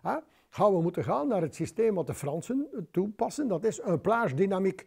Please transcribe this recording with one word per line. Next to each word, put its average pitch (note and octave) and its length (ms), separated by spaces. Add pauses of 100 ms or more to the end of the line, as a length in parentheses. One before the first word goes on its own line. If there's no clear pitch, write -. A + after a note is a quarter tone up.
Hè? G#3 140 (340)
Gaan G3 240
we F3 80
moeten E3+ 220
gaan B3+ 240
naar G#3 140
het D#3+ 140
systeem G#3+ 400
wat D#3 120
de - 60
Fransen G3+ 800
toepassen? A3 560
Dat F3+ 160
is A3 180
een F3 200
plage G#3 340
dynamique. F#3+ 520